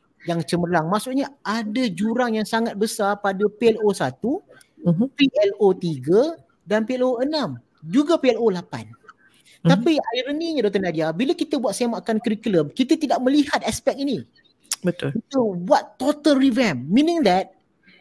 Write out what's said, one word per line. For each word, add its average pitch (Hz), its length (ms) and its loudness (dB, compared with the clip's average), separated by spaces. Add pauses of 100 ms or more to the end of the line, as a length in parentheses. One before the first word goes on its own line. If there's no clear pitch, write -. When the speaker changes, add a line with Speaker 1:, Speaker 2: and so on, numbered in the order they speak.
(240)
Speaker 1:
yang 170 200 -2
cemerlang. 170 440 0
Maksudnya 254 440 -2 (120)
ada 214 480 -4
jurang 220 480 -2
yang 208 80 -4
sangat 226 320 -2
besar 208 400 -2
pada 196 260 -2
P 220 300 2
L 220 80 -4
O 208 80 4
satu, 196 480 -4 (480)
Speaker 2:
Mhm. 175 180 2 (100)
Speaker 1:
P 277 120 4
L 202 320 2
O 190 160 4
tiga 185 640 0 (240)
dan 214 240 -2
P 254 80 -4
L 247 80 -2
O 254 160 2
enam, 254 400 -4 (240)
juga 294 320 2
P 262 180 2
L 214 60 -4
O 233 100 2
lapan. 156 400 -6
Speaker 2:
Mhm. - 800 -6
Speaker 1:
Tapi 285 300 4 (180)
ironinya, 294 480 -2
Doktor 196 160 0
Nadia, 160 320 -2
bila 262 220 -2
kita 285 240 -4
buat 269 160 -2
semakan 233 480 -2
kurikulum, 196 480 0
kita 311 260 0
tidak 269 240 0
melihat 277 460 2
aspek 220 340 -2
ini. 233 220 -4 (580)
Speaker 2:
Betul. 151 320 -2
Speaker 1:
Kita 262 260 -4
buat 220 600 0
total 294 400 2
revamp, 214 480 2
meaning 302 340 2
that 185 320 2 (480)